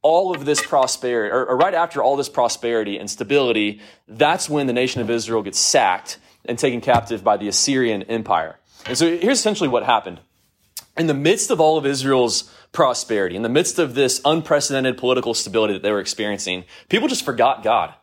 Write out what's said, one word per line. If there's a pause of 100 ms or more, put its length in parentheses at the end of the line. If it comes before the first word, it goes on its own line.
all
of
this
prosperity,
or,
or
right
after
all
this
prosperity
and
stability, (260)
that's
when
the
nation
of
Israel
gets
sacked (260)
and
taken
captive
by
the
Assyrian
Empire. (260)
And
so
here's
essentially
what
happened. (760)
In
the
midst
of
all
of
Israel's (200)
prosperity,
in
the
midst
of
this
unprecedented
political
stability
that
they
were
experiencing, (240)
people
just
forgot
God.